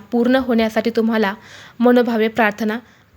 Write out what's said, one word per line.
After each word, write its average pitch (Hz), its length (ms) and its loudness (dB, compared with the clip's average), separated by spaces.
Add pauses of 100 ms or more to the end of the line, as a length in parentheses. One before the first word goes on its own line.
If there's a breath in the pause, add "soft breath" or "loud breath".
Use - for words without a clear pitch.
(120)
पूर्ण 240 260 2
होण्यासाठी 226 520 -2
तुम्हाला 220 440 0 (460 loud breath)
मनोभावे 240 480 2
प्रार्थना 220 500 -2 (400 soft breath)